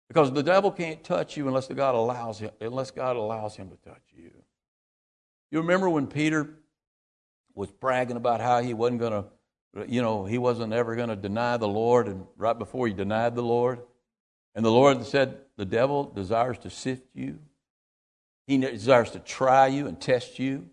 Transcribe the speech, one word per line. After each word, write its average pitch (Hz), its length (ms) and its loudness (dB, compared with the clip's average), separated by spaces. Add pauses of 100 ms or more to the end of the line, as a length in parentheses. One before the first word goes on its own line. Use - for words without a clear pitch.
Because 143 240 4
the 143 100 0
devil 190 300 2
can't 160 320 -8
touch 170 320 -4
you 147 100 -4
unless 131 220 -2
the - 60 -10
God 135 200 0
allows 117 460 -2
him, 107 100 -10 (100)
unless 127 300 -8
God 127 240 -4
allows 107 400 -6
him 95 160 -16
to - 60 -20 (120)
touch 80 140 -20 (100)
you. - 200 -20 (1200)
You 151 80 0
remember 180 280 2
when 151 200 0
Peter 151 420 -2 (1040)
was 98 160 -8
bragging 127 460 -2
about 117 240 0
how 123 200 2
he 120 140 -2
wasn't 120 240 0
gonna, 110 280 -2 (600)
you 120 160 0
know, 110 220 0
he 104 120 -4
wasn't 120 360 0
ever 113 240 0
gonna 120 180 -2
deny 107 440 -2
the 110 100 0
Lord, 113 400 4
and 95 180 -8 (100)
right 113 220 -2
before 120 300 -4
he 107 40 -2
denied 107 440 -2
the 120 60 -4
Lord, 120 400 0 (720)
and 110 80 0
the 113 80 6
Lord 131 340 6
said, 131 320 0 (180)
"The 104 80 -6
devil 135 380 0
desires 113 560 -2
to 95 120 -16
sift 131 440 -8
you. 139 240 -10 (1080)
He 135 100 4
ne-, 131 140 0
desires 117 400 4
to 92 80 -14
try 131 480 4
you 139 180 -2
and 113 140 -10
test 127 400 -2
you." 135 320 -4